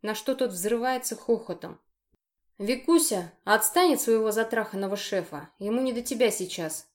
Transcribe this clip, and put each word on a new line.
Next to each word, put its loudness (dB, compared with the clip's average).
на -4
что -2
тот 0
взрывается -2
хохотом. -4
"Викуся, 2
отстань 4
от -2
своего 2
затраханного -2
шефа, -6
ему -2
не 0
до -4
тебя 2
сейчас". -6